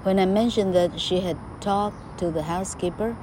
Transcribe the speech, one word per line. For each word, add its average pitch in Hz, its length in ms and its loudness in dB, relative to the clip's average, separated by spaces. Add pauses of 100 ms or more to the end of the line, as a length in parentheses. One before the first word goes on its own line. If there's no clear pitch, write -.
When 190 160 4
I 185 60 6
mentioned 202 480 2
that 175 240 4
she 185 240 0
had 175 160 -2 (240)
talked 202 320 0 (240)
to 175 140 -2
the 156 100 0
housekeeper 180 800 -4